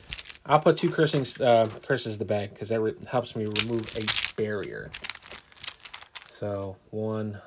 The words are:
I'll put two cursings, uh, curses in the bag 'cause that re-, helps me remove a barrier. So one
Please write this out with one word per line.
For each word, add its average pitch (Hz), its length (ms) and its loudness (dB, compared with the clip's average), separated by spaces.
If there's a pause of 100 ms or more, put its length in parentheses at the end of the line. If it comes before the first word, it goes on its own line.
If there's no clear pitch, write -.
(460)
I'll 151 140 6
put 165 160 6
two 170 140 2
cursings, 147 500 2
uh, 117 280 8 (140)
curses 120 320 0
in 101 40 -10
the 107 60 -2
bag 101 300 -2
'cause 98 140 -10
that 113 120 0
re-, 110 140 0 (120)
helps - 300 -2
me 107 100 -2
remove 113 520 -4
a 107 80 -2 (300)
barrier. 92 540 -6 (1400)
So 98 460 -6 (140)
one 107 560 -4